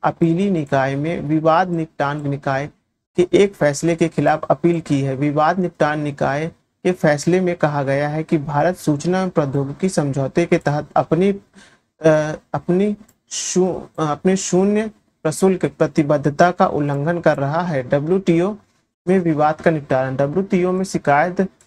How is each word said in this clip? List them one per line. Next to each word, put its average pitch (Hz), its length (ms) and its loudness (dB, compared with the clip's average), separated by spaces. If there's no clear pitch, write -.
अपीली 170 480 0
निकाय 139 440 0
में 147 260 -4
विवाद 160 480 2
निपटान 151 600 -4
निकाय 139 400 -4
के 180 180 2
एक 196 200 4
फैसले 147 420 0
के 165 120 0
खिलाफ 156 420 0
अपील 170 320 0
की 143 200 -2
है। 135 140 -4
विवाद 151 440 0
निपटान 156 400 -2
निकाय 147 480 -4
के 180 80 2
फैसले 170 500 2
में 175 140 -2
कहा 147 280 0
गया 139 260 -2
है 156 140 -4
कि 165 140 0
भारत 151 400 -2
सूचना 156 420 -2
एवं 185 100 -2
प्रौद्योगिकी 143 600 -2
समझौते 143 560 -2
के 170 120 2
तहत 147 380 -2
अपनी, 165 340 2
अ, 156 320 2
अपनी 185 440 -2
शू-, 180 520 -2
अपने 156 380 0
शून्य 208 540 0
प्रशुल्क 180 420 0
प्रतिबद्धता 151 840 2
का 185 160 2
उल्लंघन 147 520 -2
कर 160 180 2
रहा 139 240 -2
है। 160 220 -2
डब्ल्यूटीओ 170 720 0
में 190 120 4
विवाद 156 420 2
का 175 100 4
निपटारा। 135 400 -2
डब्ल्यूटीओ 175 600 0
में 185 140 -2
शिकायत 175 560 0